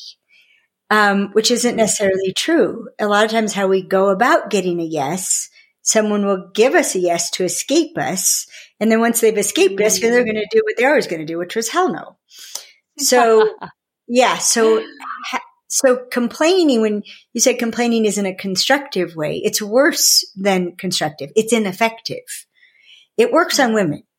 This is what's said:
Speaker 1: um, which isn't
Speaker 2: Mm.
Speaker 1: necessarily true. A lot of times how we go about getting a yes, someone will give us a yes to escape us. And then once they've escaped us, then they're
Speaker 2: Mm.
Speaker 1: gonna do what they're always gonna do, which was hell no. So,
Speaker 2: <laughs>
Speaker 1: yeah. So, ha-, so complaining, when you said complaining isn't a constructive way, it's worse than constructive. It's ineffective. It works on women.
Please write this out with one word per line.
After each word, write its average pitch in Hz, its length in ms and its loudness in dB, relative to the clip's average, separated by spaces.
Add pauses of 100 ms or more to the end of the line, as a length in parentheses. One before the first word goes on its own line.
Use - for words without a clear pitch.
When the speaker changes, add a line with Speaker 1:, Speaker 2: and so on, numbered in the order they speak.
(920)
Speaker 1:
um, 202 420 2
which 220 160 2
isn't 240 240 0
Speaker 2:
Mm. - 40 -4
Speaker 1:
necessarily 190 560 0
true. - 540 0 (120)
A 208 80 -2
lot 208 180 4
of 220 60 -2
times 220 220 0
how 196 140 0
we 190 140 2
go 190 280 2
about 226 420 2
getting 180 280 0
a 165 40 -4
yes, 160 680 -4 (320)
someone 208 440 0
will 190 280 -2
give 262 220 4
us 302 180 0
a 190 60 -2
yes 170 320 -2
to - 120 -4
escape 302 540 -2
us. - 480 -2 (340)
And 220 120 2
then 220 80 4
once 233 220 0
they've 208 160 4
escaped 196 440 0
us, 214 180 2
then 233 120 0
they're 240 120 2
Speaker 2:
Mm. 220 40 -4
Speaker 1:
gonna 214 240 -4
do 220 120 2
what 220 140 -4
they're 247 120 2
always 277 180 2
gonna 156 180 -8
do, 165 140 -6
which 180 160 -8
was 226 140 -4
hell 339 220 0
no. - 260 -12 (840)
So, 226 580 4
Speaker 2:
<laughs> - 500 -20
Speaker 1:
yeah. 233 300 2
So, 220 460 2 (480)
ha-, 247 100 -6 (260)
so 254 300 2 (140)
complaining, 302 720 0
when 214 220 -2 (300)
you 240 80 -2
said 247 180 2
complaining 233 460 0
isn't 202 200 0
a 185 80 -4
constructive 185 840 -2
way, 156 280 -6
it's 208 180 -2
worse 254 640 2 (120)
than 185 420 0
constructive. 156 580 -6
It's 220 180 2
ineffective. 220 720 -4 (920)
It 233 140 2
works 330 280 2
on 233 140 2
women. 180 300 -2 (160)